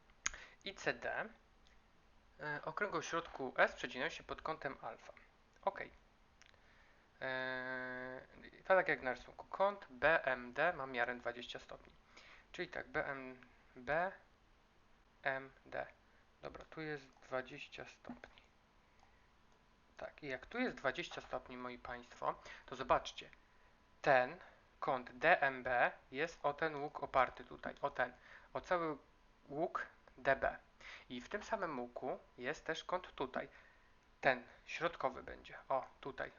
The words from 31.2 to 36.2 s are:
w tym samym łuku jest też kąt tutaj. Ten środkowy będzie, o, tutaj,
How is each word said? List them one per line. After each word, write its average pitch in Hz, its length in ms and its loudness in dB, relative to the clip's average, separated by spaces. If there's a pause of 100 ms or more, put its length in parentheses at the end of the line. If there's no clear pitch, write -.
w - 80 -14
tym 208 140 -4
samym 170 380 -2
łuku 123 380 -6 (200)
jest 127 280 -4
też 160 180 -4
kąt - 300 -4
tutaj. 139 340 -4 (720)
Ten 127 220 6 (240)
środkowy 139 560 0
będzie, 127 360 -12 (100)
o, 131 180 0 (140)
tutaj, 135 380 -6